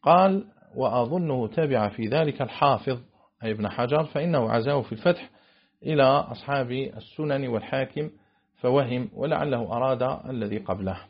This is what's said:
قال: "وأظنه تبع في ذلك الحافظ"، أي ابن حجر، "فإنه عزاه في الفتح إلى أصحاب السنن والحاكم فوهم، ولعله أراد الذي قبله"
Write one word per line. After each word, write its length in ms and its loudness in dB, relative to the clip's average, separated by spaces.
قال: 420 6
"وأظنه 720 0
تبع 400 0
في 200 -4
ذلك 340 0
الحافظ"، 580 0
أي 60 -2
ابن 180 -2
حجر، 360 0
"فإنه 460 0
عزاه 320 0
في 100 -8
الفتح 380 0
إلى 200 2
أصحاب 720 2
السنن 760 -4
والحاكم 640 -4
فوهم، 540 2
ولعله 580 -2
أراد 300 0
الذي 300 -4
قبله" 380 -4